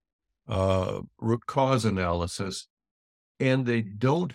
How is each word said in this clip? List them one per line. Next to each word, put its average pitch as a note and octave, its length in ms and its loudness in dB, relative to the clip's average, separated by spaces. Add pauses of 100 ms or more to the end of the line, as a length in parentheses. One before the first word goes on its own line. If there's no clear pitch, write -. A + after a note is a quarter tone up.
(480)
uh, F#2+ 540 0 (180)
root A2+ 260 -2
cause C3 380 2
analysis, F#2 880 -2 (680)
and C3 280 2
they A#2 160 2
don't C3 540 0